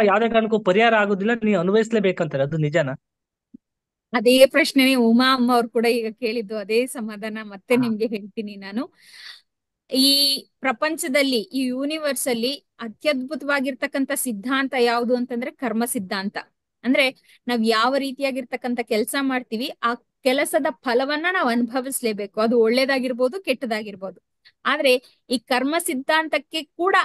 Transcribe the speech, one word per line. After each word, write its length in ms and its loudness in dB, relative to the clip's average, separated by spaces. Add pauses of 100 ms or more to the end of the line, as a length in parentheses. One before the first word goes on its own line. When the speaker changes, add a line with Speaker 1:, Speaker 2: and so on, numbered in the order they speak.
Speaker 1:
ಯಾವ್ದೇ 240 4
ಕಾರಣಕ್ಕೂ 300 2
ಪರಿಹಾರ 360 4
ಆಗುದಿಲ್ಲ, 360 2 (140)
ನೀ 100 2
ಅನುಭವಿಸ್ಲೇಬೇಕಂತಾರೆ." 880 0
ಅದು 140 -2
ನಿಜನಾ? 360 0 (1200)
Speaker 2:
ಅದೇ 340 6
ಪ್ರಶ್ನೆನೇ 480 4
ಉಮಾ 400 4
ಅಮ್ಮ 200 2
ಅವ್ರು 140 2
ಕೂಡ 180 0
ಈಗ 340 0
ಕೇಳಿದ್ದು, 360 -4
ಅದೇ 300 -2
ಸಮಾಧಾನ 560 -10
ಮತ್ತೆ 320 -4
Speaker 1:
ಹಾ. 60 4
Speaker 2:
ನಿಮ್ಗೆ 260 -2
ಹೇಳ್ತೀನಿ 500 -8
ನಾನು. 360 -8 (1040)
ಈ 440 2 (220)
ಪ್ರಪಂಚದಲ್ಲಿ, 800 -2
ಈ 240 -4
ಯೂನಿವರ್ಸ್ 640 -4
ಅಲ್ಲಿ 260 -2 (240)
ಅತ್ಯದ್ಭುತವಾಗಿರ್ತಕ್ಕಂಥ 1400 -4
ಸಿದ್ಧಾಂತ 680 -4
ಯಾವುದು 360 2
ಅಂತಂದ್ರೆ 340 -4
ಕರ್ಮ 340 -4
ಸಿದ್ಧಾಂತ. 540 -6 (460)
ಅಂದ್ರೆ 260 4 (380)
ನಾವ್ 160 0
ಯಾವ 320 2
ರೀತಿಯಾಗಿರ್ತಕ್ಕಂಥ 840 -4
ಕೆಲ್ಸ 380 -2
ಮಾಡ್ತೀವಿ, 500 -4 (120)
ಆ 120 0
ಕೆಲಸದ 760 -2
ಫಲವನ್ನ 600 -2
ನಾವ್ 200 0
ಅನುಭವಿಸ್ಲೇಬೇಕು. 880 -4
ಅದು 200 4
ಒಳ್ಳೇದಾಗಿರ್ಬೋದು, 840 0
ಕೆಟ್ಟದಾಗಿರ್ಬೋದು. 800 -6 (440)
ಆದ್ರೆ 560 0 (100)
ಈ 80 0
ಕರ್ಮ 400 0
ಸಿದ್ಧಾಂತಕ್ಕೆ 840 -2
ಕೂಡ 420 0